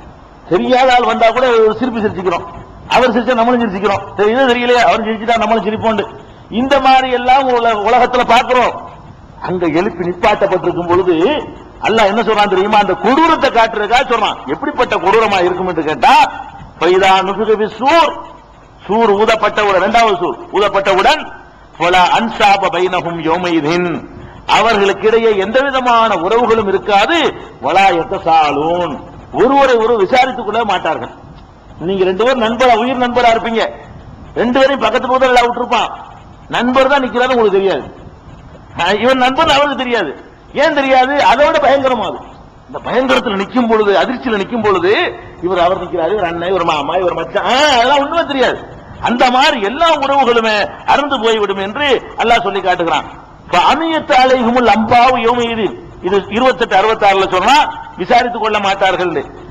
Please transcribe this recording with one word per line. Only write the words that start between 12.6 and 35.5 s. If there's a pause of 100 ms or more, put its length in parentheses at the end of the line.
அந்த
கொடூரத்தை
காட்டுறதுக்காக
சொல்றான்.
எப்படிப்பட்ட
கொடூரமா
இருக்கும்
என்று
கேட்டா, (480)
"ஃபைதா
நுஃபிக
ஃபிஸ்
சூர்", (640)
சூர்
ஊதப்பட்டவுடன்,
இரண்டாவது
சூர் (160)
ஊதப்பட்டவுடன், (480)
"ஃபலா (180)
அன்சாப
பைனஹும்
யௌமைதின்", (400)
அவர்களுக்கிடையே
எந்த
விதமான
உறவுகளும்
இருக்காது, (280)
"வலா
யத்தசாலூன்", (340)
ஒருவரை
ஒருவர்
விசாரித்துக்
கொள்ள
மாட்டார்கள். (720)
நீங்க
ரெண்டு
பேரும்
நண்பரா,
உயிர்
நண்பரா
இருப்பீங்க, (640)
ரெண்டு
பேரையும்
பக்கத்து
பக்கத்துல
எல்லாம்